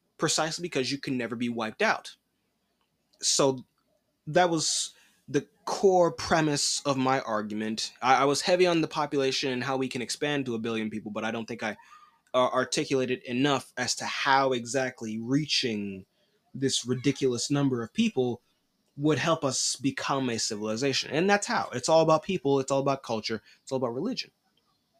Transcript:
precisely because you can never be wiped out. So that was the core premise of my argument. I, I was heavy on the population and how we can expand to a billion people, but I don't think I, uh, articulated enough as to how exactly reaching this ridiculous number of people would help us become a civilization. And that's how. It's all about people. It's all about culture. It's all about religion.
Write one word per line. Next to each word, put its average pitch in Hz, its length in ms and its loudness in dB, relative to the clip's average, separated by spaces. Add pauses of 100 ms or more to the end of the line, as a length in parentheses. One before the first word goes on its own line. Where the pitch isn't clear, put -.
(180)
precisely 160 460 -2
because 135 280 -2
you 139 60 -4
can 139 200 -4
never 117 180 -4
be 120 140 -2
wiped 113 340 -4
out. - 320 -2 (1040)
So 135 420 2 (640)
that 175 240 4
was - 460 -2 (320)
the 139 180 0 (200)
core 180 460 4
premise 156 720 0
of 139 140 0
my 131 240 2
argument. 107 800 -4
I, 127 140 6
I 131 100 6
was 143 160 2
heavy 180 240 4
on 170 160 4
the 156 60 -2
population 143 640 -2
and 123 120 -2
how 135 140 -2
we 131 100 0
can 127 140 -6
expand 143 460 -2
to 120 80 -2
a 110 40 -4
billion 113 300 -2
people, 107 220 -8
but 107 120 -6
I 110 60 -2
don't 113 180 -6
think 113 140 -10
I, 107 160 -4 (580)
uh, 127 180 4
articulated 127 680 -2
enough 131 540 0
as 120 180 -2
to 117 100 -6
how 135 460 2
exactly 120 680 -4
reaching 113 880 -2 (480)
this 135 320 -2
ridiculous 127 640 0
number 139 320 2
of 113 120 -10
people 127 480 0 (560)
would 147 200 2
help 160 280 0
us - 320 -2
become 135 520 -2
a 113 80 -2
civilization. 110 720 -2
And 165 180 2
that's 208 180 2
how. 220 240 -2
It's 123 160 -4
all 160 140 8
about 156 220 4
people. 143 360 0
It's 135 120 -4
all 139 100 2
about 139 220 -2
culture. 113 380 -6 (220)
It's - 80 -18
all 135 60 -2
about 123 180 -4
religion. 196 360 -6 (680)